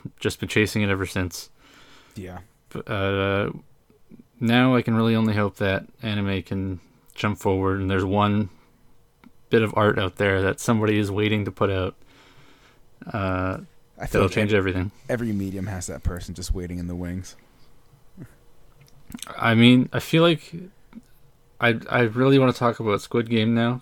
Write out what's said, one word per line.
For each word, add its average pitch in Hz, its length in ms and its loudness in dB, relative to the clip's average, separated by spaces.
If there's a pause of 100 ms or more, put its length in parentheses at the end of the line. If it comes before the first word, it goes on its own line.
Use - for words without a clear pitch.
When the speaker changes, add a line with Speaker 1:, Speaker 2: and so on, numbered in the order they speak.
(220)
Speaker 1:
just - 180 -4
been 101 80 -6
chasing 107 340 0
it 101 80 0
ever 95 160 -2
since. 92 440 -6 (640)
Speaker 2:
Yeah. 92 240 -14 (300)
Speaker 1:
But, - 200 -12
uh, 98 600 -2 (880)
now 123 380 4
I 117 40 4
can 113 140 0
really 113 220 4
only 110 160 2
hope 104 240 -2
that 98 280 -2 (160)
anime 101 420 -2
can 95 360 -6 (360)
jump 104 240 -2
forward, 95 420 0
and 95 100 -2
there's 95 140 0
one 104 420 2 (1000)
bit 113 120 4
of 107 140 -2
art 107 240 4
out 95 160 -4
there 98 280 2
that 98 180 0
somebody 107 360 2
is 101 140 0
waiting 107 320 0
to 98 80 -4
put 98 180 0
out, 95 260 -2 (1160)
uh, 92 440 -2 (400)
Speaker 2:
I - 100 -10
feel 98 140 2
Speaker 1:
that'll - 60 4
Speaker 2:
like 92 40 -2
Speaker 1:
change 107 220 0
Speaker 2:
ev-, 104 60 4
Speaker 1:
everything. 92 320 -2 (180)
Speaker 2:
every 117 240 -4
medium 98 340 -6
has 95 200 -8
that 85 160 -12
person 87 320 -6
just 90 180 -6
waiting 90 260 -6
in 87 80 -8
the 87 80 -8
wings. 90 400 -10 (2000)
Speaker 1:
I 117 180 2
mean, 123 360 8
I 123 80 -4
feel 160 240 2
like 165 300 0 (1040)
I, 117 200 2 (100)
I 123 120 2
really 127 380 4
wanna 127 140 4
talk 120 260 -2
about 107 220 0
Squid 117 280 -4
Game 113 240 2
now, 120 280 0